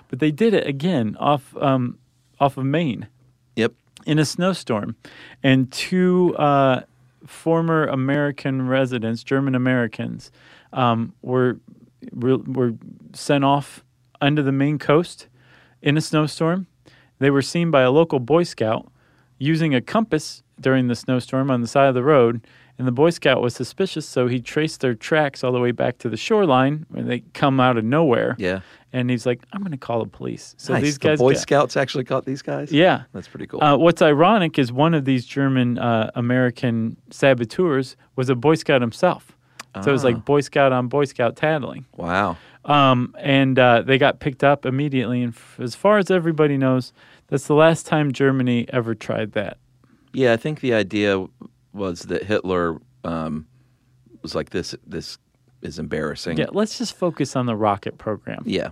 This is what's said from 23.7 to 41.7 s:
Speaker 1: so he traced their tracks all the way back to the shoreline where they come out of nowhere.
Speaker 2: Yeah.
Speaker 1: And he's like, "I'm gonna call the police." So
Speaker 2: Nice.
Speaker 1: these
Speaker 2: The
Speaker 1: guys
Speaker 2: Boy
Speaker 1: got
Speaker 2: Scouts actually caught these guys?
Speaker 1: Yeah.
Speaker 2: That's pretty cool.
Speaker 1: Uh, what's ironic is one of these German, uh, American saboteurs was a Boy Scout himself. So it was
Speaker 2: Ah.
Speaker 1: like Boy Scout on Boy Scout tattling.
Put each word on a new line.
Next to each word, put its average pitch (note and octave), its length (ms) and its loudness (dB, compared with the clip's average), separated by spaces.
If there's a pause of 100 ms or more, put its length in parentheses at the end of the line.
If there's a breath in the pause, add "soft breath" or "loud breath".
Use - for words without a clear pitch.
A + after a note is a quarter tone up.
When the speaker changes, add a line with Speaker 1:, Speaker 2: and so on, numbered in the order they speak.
Speaker 1:
so B2 200 0
he B2 120 -2
traced D3+ 420 -4
their B2+ 120 0
tracks D3+ 500 -2
all B2+ 80 0
the B2 80 0
way B2 120 2
back B2 260 -2
to A#2+ 120 -6
the A2 60 -6
shoreline D3+ 760 0
where - 140 -8
they A#2+ 160 -4 (140)
come C3+ 260 2
out B2+ 160 4
of A2+ 80 0
nowhere. B2 540 2
Speaker 2:
Yeah. F#2+ 240 -4 (320 loud breath)
Speaker 1:
And B2 160 -2
he's B2 160 -2
like, A#2+ 160 -2 (100)
"I'm G3+ 120 -10
gonna D#3+ 140 -8
call A#2 260 -6
the G#2 60 -8
police." - 480 -12
So - 160 -6
Speaker 2:
Nice. C3+ 100 0
Speaker 1:
these C#3+ 160 -2
Speaker 2:
The D#3+ 100 -2
Speaker 1:
guys D3+ 100 0
Speaker 2:
Boy C3 140 4
Speaker 1:
got - 80 -2
Speaker 2:
Scouts C#3+ 340 0
actually C3+ 280 -2
caught C3 220 -4
these C3+ 180 -8
guys? C#3+ 280 -8
Speaker 1:
Yeah. D#3+ 320 4 (100)
Speaker 2:
That's F#2 140 -14
pretty - 200 -14
cool. - 160 -2
Speaker 1:
Uh, C#3+ 140 6
what's E3+ 240 4
ironic E3 580 4
is B2 120 0
one D3+ 220 2
of C#3+ 120 0
these B2+ 200 0
German, C3 540 0
uh, A2+ 360 0
American A#2+ 840 -2 (120)
saboteurs C3+ 880 0 (180 soft breath)
was C3 140 -2
a C3 60 2
Boy D3 200 2
Scout C#3+ 260 2
himself. - 540 -2 (480 loud breath)
So B2 60 2
it - 40 4
was C3+ 120 0
Speaker 2:
Ah. B2 40 6
Speaker 1:
like A2+ 140 -2
Boy C#3+ 180 2
Scout C#3 300 2
on B2 160 0
Boy C#3 180 0
Scout A#2+ 300 -2
tattling. C#3 500 -4 (120)